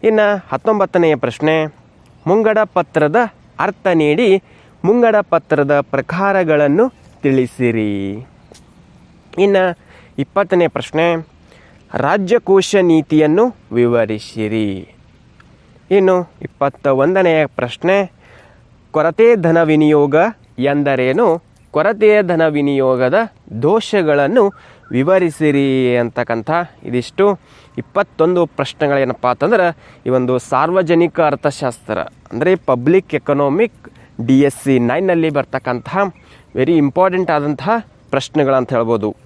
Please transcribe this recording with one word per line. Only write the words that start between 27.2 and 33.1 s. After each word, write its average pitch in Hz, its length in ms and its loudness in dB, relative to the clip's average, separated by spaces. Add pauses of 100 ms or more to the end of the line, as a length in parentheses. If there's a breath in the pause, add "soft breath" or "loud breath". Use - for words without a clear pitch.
ಇಪ್ಪತ್ತೊಂದು 175 680 -2
ಪ್ರಶ್ನೆಗಳೇನಪ್ಪ 139 800 -4
ಅಂತಂದ್ರೆ 170 500 0 (300 soft breath)
ಈ - 20 -4
ಒಂದು 127 300 0
ಸಾರ್ವಜನಿಕ 170 840 0
ಅರ್ಥಶಾಸ್ತ್ರ 139 800 -4 (340)
ಅಂದರೆ 165 220 0
ಪಬ್ಲಿಕ್ 147 600 -2